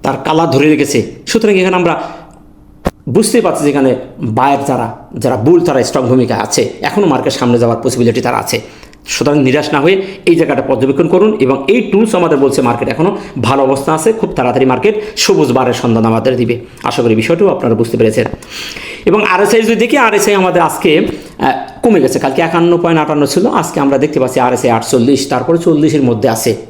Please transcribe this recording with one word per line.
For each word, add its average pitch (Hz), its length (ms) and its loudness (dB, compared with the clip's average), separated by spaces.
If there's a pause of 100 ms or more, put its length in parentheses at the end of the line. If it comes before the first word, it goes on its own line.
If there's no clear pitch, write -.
তার 135 120 -2 (100)
কালার 160 260 0
ধরে 139 220 2
রেখেছে। 143 260 0 (260)
সুতরাং 214 360 0
এখানে 185 200 0
আমরা 170 120 0 (1160)
বুঝতেই 220 320 2
পারছি 170 220 -2
যে 143 60 2
এখানে 135 220 2 (460)
বায়ার 135 320 2
যারা, 123 180 -2 (360)
যারা 123 140 0
বুল, 156 280 4
তারা 135 180 2
স্ট্রং 131 280 -2
ভূমিকা 120 240 2
আছে, 107 280 -2 (180)
এখনও 190 260 0
মার্কেট 135 260 0
সামনে 120 260 0
যাওয়ার 117 240 0
পসিবিলিটি 120 380 0
তার 123 140 -2
আছে। 110 240 -4 (460)
সুতরাং 147 420 0
নিরাশ 151 260 0
না 143 60 2
হয়ে 175 160 2 (300)
এই 170 100 4
জায়গাটা 139 340 0
পর্যবেক্ষণ 139 380 0
করুন, 202 240 2 (140)
এবং 135 100 0 (120)
এই 226 120 4 (120)
টুলস 220 240 2
আমাদের 165 220 2
বলছে 135 240 2
মার্কেট 120 280 -2
এখনও 156 220 0 (300)
ভালো 135 220 0
অবস্থা 135 300 0
আছে, 156 200 0
খুব 202 240 -4
তাড়াতাড়ি 127 280 0
মার্কেট 202 300 2 (200)
সবুজ 156 360 2
বারের 123 300 0
সন্ধান 113 240 2
আমাদের 113 300 0
দিবে। 117 200 -2 (280)
আশা 123 200 -2
করি - 120 2
বিষয়টিও 170 400 0
আপনারা 117 200 0
বুঝতে 117 220 -2
পেরেছেন। 110 280 0 (800)
এবং 196 140 2 (140)
আরএসআই 208 280 2
যদি 226 140 2
দেখি, 240 220 0
আরএসআই 208 360 2
আমাদের 180 280 2
আজকে, 160 380 0
আহ, - 560 -4 (280)
কমে 214 200 4
গেছে, - 160 0
কালকে 143 220 -2
একান্ন 170 300 2 (100)
পয়েন্ট 165 200 2
আটান্ন 151 240 0
ছিল, 180 220 0
আজকে 170 320 -2
আমরা 139 180 0
দেখতে 147 220 0
পাচ্ছি 127 200 0
আরএসআই 123 320 0
আটচল্লিশ, 120 480 2 (100)
তারপরে 139 280 0
চল্লিশের 151 520 2
মধ্যে 110 200 0
আছে - 220 -2 (180)